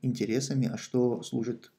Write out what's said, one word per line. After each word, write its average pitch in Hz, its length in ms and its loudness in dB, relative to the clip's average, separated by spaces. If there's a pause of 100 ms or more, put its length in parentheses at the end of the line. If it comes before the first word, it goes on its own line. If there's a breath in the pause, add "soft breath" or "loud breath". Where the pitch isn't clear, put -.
интересами, 123 680 0
а 117 60 -6
что 123 460 2
служит, 117 560 -4